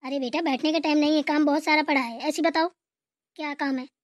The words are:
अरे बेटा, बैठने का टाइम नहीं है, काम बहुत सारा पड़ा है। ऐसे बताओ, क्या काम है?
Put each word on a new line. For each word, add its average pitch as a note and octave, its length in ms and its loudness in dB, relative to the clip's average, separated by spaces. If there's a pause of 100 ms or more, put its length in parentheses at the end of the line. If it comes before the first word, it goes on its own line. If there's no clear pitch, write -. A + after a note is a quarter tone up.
अरे C4+ 160 -6
बेटा, C4 220 -4
बैठने D4+ 300 0
का D#4+ 80 0
टाइम D4+ 180 0
नहीं D4+ 180 4
है, D4+ 80 2
काम D4+ 220 2
बहुत D4 180 2
सारा D#4 200 2
पड़ा D4 180 0
है। A#3 260 -8
ऐसे D#4 140 -2
बताओ, D#4+ 260 2 (680)
क्या D4 200 -8
काम C#4 220 -2
है? B3+ 100 -8 (160)